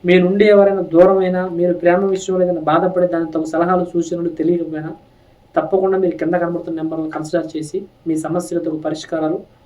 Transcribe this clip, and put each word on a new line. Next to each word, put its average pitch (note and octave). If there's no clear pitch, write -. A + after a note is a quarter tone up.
మీ F3+
నుండి G3
ఎవరైనా G3+
దూరమైనా, F#3
మీరు F3
ప్రేమ F3
విషయంలో F#3
ఏదైనా E3+
బాధపడి F3
దాని E3
తగు D#3
సలహాలు, F3
సూచనలు E3+
తెలియకపోయినా D#3+
తప్పకుండా F#3+
మీరు F3+
కింద E3
కనబడుతున్న E3+
నెంబర్లను D#3+
కన్సిడర్ D#3
చేసి D#3
మీ D#3
సమస్యల E3+
తగు D#3+
పరిష్కారాలు D#3